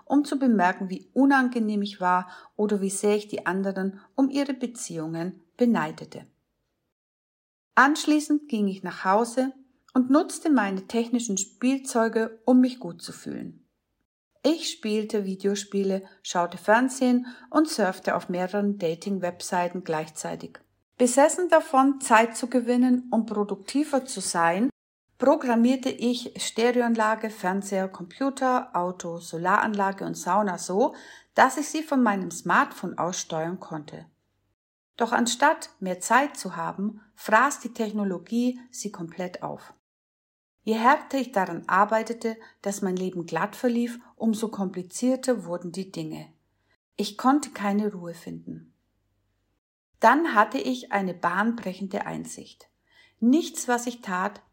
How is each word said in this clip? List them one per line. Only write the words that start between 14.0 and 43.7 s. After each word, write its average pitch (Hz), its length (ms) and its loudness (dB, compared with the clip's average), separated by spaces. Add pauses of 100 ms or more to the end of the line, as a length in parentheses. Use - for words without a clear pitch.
Ich 311 260 0
spielte 214 560 -4
Videospiele, 196 800 -2 (180)
schaute 175 360 -2
Fernsehen 247 680 2 (240)
und 311 180 4
surfte 185 480 -2
auf 175 140 -6
mehreren 202 480 -2
Dating-Webseiten 175 1080 -4
gleichzeitig. 165 760 -8 (380)
Besessen 302 520 4
davon, 277 500 4
Zeit 233 380 4
zu 247 100 -6
gewinnen 247 640 2
und 220 140 2
produktiver 220 800 -2
zu - 160 -10
sein, 175 480 2 (480)
programmierte 254 720 4
ich 240 480 -2
Stereoanlage, 226 920 0
Fernseher, 196 600 -2
Computer, 254 840 -2
Auto, 180 420 -4
Solaranlage 190 880 -2
und 170 100 -8
Sauna 185 440 0
so, 220 340 0 (400)
dass 262 240 4
ich 294 100 -4
sie 311 160 -6
von 269 200 2
meinem 190 280 0
Smartphone 190 680 -2
aus 175 220 -4
steuern 170 400 -6
konnte. 156 460 -14 (880)
Doch 233 160 -2
anstatt 285 680 2
mehr 180 200 -6
Zeit 277 380 2
zu 180 180 -10
haben, 170 460 -6 (140)
fraß 240 440 2
die 226 140 -10
Technologie 214 840 -2 (100)
sie - 220 -10
komplett 180 520 -10
auf. - 300 -12 (920)
Je 220 100 -2
härter 269 460 4
ich 247 120 -6
daran 175 360 -2
arbeitete, 220 720 0 (240)
dass 202 200 -6
mein 185 140 -2
Leben 180 300 -6
glatt 170 300 -4
verlief, 240 440 -2 (160)